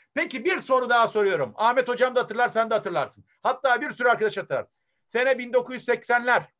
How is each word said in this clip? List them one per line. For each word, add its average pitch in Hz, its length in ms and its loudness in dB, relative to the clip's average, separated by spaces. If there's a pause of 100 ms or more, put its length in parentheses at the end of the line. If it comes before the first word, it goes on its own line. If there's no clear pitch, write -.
(140)
Peki 254 300 -6
bir 359 140 0
soru 254 300 0
daha 233 200 4
soruyorum. 185 480 0
Ahmet 240 320 0
hocam 247 280 0
da 254 40 4
hatırlar, 240 280 -2
sen 220 220 -2
de 226 40 2
hatırlarsın. 175 500 -4 (180)
Hatta 247 380 0
bir 285 100 -6
sürü 247 180 0
arkadaş 214 280 2
hatırlar. 143 300 -6 (400)
Sene 254 320 0
bin 240 140 -10
dokuz 247 220 0
yüz 240 100 -12
seksenler. 240 760 0